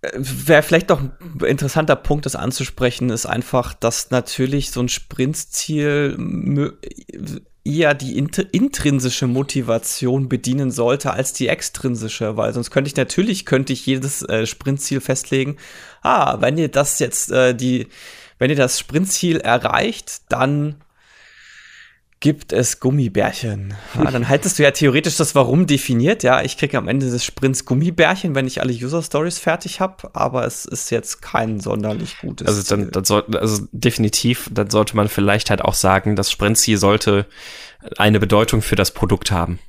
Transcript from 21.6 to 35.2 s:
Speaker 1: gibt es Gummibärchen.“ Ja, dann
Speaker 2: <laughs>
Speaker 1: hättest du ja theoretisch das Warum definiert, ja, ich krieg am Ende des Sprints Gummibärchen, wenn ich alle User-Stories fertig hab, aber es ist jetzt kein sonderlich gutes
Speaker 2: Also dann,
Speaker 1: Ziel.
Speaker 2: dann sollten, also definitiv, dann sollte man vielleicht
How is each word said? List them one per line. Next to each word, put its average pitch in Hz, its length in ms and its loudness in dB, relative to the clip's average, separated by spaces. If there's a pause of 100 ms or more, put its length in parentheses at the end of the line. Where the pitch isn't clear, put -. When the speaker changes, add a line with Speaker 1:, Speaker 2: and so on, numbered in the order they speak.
Speaker 1:
gibt - 340 0
es - 260 0
Gummibärchen.“ 107 960 0 (280)
Ja, - 80 4
dann 123 120 -2
Speaker 2:
<laughs> 120 60 -2
Speaker 1:
hättest 139 300 2
du 147 40 4
ja 143 80 8
theoretisch 147 460 2
das 147 180 0
Warum 139 320 4
definiert, 139 560 2
ja, 127 200 4
ich - 140 -6
krieg 143 180 -2
am 117 140 -2
Ende 131 220 0
des 120 120 -2
Sprints - 440 -2
Gummibärchen, 170 680 2
wenn 135 120 0
ich 127 160 -4
alle 127 100 0
User-Stories 156 680 -2
fertig - 420 -4
hab, 190 360 -6
aber 127 300 0
es - 180 -6
ist - 260 -8
jetzt - 300 -4
kein 113 400 -4
sonderlich 107 600 -4
gutes - 280 -6
Speaker 2:
Also 104 140 2
dann, 104 220 0
Speaker 1:
Ziel. - 80 -10
Speaker 2:
dann 95 120 -2
sollten, 104 320 0
also 107 360 0
definitiv, 117 800 0
dann 104 200 -2
sollte 107 260 2
man 104 140 2
vielleicht 101 400 2